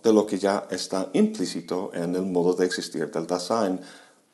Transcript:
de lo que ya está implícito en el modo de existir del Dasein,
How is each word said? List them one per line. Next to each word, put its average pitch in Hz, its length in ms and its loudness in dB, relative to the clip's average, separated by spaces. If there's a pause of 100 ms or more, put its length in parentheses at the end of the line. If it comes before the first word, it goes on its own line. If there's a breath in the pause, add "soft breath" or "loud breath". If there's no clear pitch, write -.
de 113 100 6
lo 107 140 8
que 98 120 -2
ya 98 320 0
está 95 440 -4
implícito 92 800 0
en 87 200 -4
el 92 80 0
modo 90 320 2
de 90 120 2
existir 82 440 -4
del 82 160 -4
Dasein, 92 540 0 (540 loud breath)